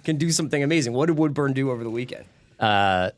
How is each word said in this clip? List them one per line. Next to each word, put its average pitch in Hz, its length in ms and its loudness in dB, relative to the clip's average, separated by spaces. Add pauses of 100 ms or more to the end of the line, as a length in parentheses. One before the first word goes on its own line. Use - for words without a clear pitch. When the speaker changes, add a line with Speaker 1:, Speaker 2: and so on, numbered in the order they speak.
Speaker 1:
can 160 140 0
do 165 120 0
something 151 320 0
amazing. 143 300 0
What 135 140 2
did 170 100 2
Woodburn 143 380 0
do 135 160 -2
over 120 140 -6
the 113 60 -6
weekend? 123 360 -8 (340)
Speaker 2:
Uh, 98 580 2